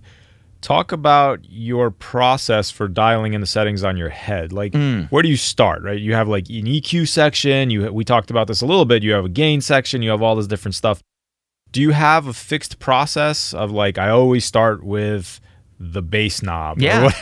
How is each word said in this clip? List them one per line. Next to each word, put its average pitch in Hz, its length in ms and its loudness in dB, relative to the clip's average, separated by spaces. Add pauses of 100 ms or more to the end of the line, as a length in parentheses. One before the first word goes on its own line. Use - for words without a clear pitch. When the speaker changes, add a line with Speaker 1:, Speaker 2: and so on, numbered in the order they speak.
(600)
Speaker 1:
talk 160 300 0
about 143 520 2
your 117 460 -2
process 123 800 0
for 104 200 -6
dialing 110 440 2
in 107 60 -2
the 98 80 -4
settings 104 340 -2
on 95 140 -2
your 85 140 -4
head. 85 420 -8
Like, 101 220 -6
Speaker 2:
Mm. 127 360 0
Speaker 1:
where 151 140 2
do 165 60 2
you 143 80 2
start, 82 460 0
right? 101 140 -6
You 107 180 -2
have, 113 120 0
like, 98 220 -2
an 110 180 -6
E 143 140 -2
Q 170 240 -2
section. 139 640 2
You, 104 240 -2
we 110 100 -2
talked 117 260 2
about 113 180 0
this 107 120 -2
a 117 60 0
little 175 180 4
bit. 117 180 4
You 107 120 2
have 101 100 2
a 90 60 -4
gain 147 320 2
section. 131 400 0
You 113 80 -2
have 107 120 0
all 113 140 2
this 107 120 -2
different 101 280 -6
stuff. 104 240 -2 (720)
Do 127 80 -4
you 147 120 4
have 151 360 4
a 123 60 -8
fixed - 460 -8
process 147 760 0
of, 101 180 -4
like, 101 260 0
"I 95 120 0
always 127 340 4
start 113 400 0
with 104 560 -4 (400)
the 90 220 -8
bass 107 420 -2
knob," 80 360 -4
or - 40 2
Speaker 2:
Yeah. 165 260 4 (120)